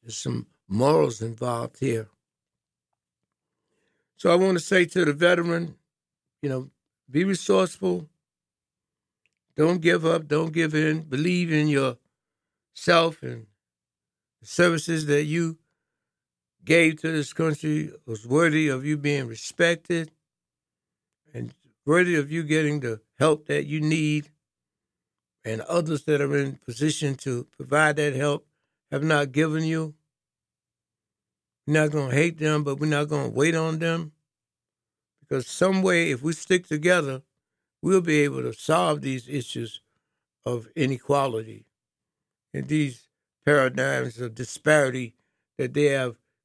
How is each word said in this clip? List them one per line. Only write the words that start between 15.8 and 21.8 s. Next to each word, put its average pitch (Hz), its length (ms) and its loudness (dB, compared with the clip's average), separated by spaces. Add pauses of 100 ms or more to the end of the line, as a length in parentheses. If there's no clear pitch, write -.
gave 160 340 4
to 165 100 -4
this 151 220 -4
country 156 640 -2 (120)
was 113 220 -12
worthy 156 400 2
of 135 180 -4
you 151 120 -2
being 143 280 -2
respected 165 840 -2 (1200)
and 120 200 -12 (320)